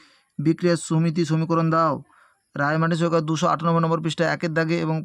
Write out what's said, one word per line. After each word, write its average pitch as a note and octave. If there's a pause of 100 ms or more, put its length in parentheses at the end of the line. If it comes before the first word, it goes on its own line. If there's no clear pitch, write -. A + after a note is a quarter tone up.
(460)
বিক্রিয়ার E3
সমিতি E3
সমীকরণ E3
দাও। D#3+ (680)
রায় D3
মার্টিন E3
সৈকত E3
দুশো D#3+
আটানব্বই E3
নম্বর E3
পৃষ্ঠায় D#3+
একের D#3+
দাগে E3
এবং D#3+